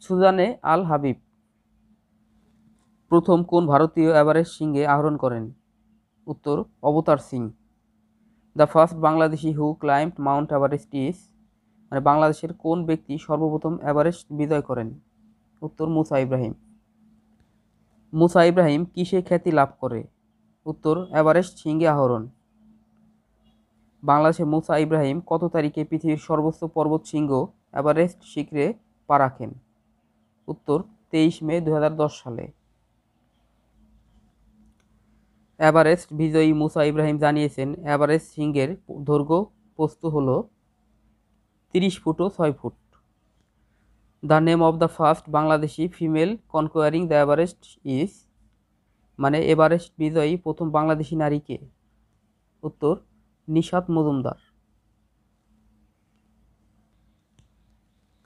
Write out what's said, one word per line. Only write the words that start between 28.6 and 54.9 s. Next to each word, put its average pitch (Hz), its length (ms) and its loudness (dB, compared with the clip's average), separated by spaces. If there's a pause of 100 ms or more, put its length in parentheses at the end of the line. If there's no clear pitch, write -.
পা 143 120 2
রাখেন? 131 320 -2 (960)
উত্তর, 156 360 -4 (280)
তেইশ 160 320 0
মে 160 180 -2
দুই 156 140 0
হাজার 151 220 0
দশ 151 260 -2
সালে। - 300 -12 (3000)
এভারেস্ট 160 540 2
বিজয়ী 156 400 2
মুসা 151 320 0
ইব্রাহিম 151 340 -2
জানিয়েছেন, 147 560 -2
এভারেস্ট 147 600 -2
শৃঙ্গের 147 420 -4 (240)
দৈর্ঘ্য 147 460 0 (300)
প্রস্থ 156 280 -6
হল 147 380 -2 (1300)
তিরিশ 185 280 0
ফুট 160 200 -4
ও 190 100 0
ছয় 156 220 -2
ফুট। 120 200 -10 (1500)
The 156 160 4
name 165 200 2
of 165 180 4
the 165 100 2
first 160 440 0
Bangladeshi 156 560 0
female 165 480 -2 (160)
conquering 156 560 -2
the 147 180 2
Everest 151 640 -4
is, 139 200 -2 (1120)
মানে, 139 200 0
এভারেস্ট 160 600 2
বিজয়ী 156 380 0
প্রথম 160 340 -6
বাংলাদেশি 156 460 -2
নারী 147 240 -2
কে? - 180 -12 (1040)
উত্তর, 156 380 -4 (480)
নিশাত 170 420 -2
মজুমদার। 147 640 -2 (3750)